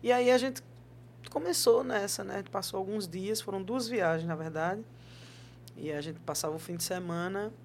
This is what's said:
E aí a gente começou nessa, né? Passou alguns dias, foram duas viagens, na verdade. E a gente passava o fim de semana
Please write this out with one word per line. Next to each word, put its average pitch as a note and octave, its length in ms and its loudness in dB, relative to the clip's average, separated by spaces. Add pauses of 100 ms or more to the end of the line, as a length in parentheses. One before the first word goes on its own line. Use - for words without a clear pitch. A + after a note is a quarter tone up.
E A#3 100 6
aí B3 180 8
a B3+ 60 10
gente B3+ 260 2 (680)
começou D4 520 4
nessa, G#3 400 0
né? G3 300 -4
Passou F#3+ 260 -2
alguns F#3+ 300 -2
dias, F#3+ 320 -2
foram G3 220 -4
duas A3+ 260 -2
viagens, E3+ 400 2
na D#3+ 80 -2
verdade. D#3+ 480 -2 (960)
E D3+ 120 -6
a D3 120 -4
gente D#3+ 180 -8
passava D#3 340 -2
o D#3+ 40 -6
fim E3+ 180 -8
de E3+ 80 -4
semana F3+ 680 -2 (140)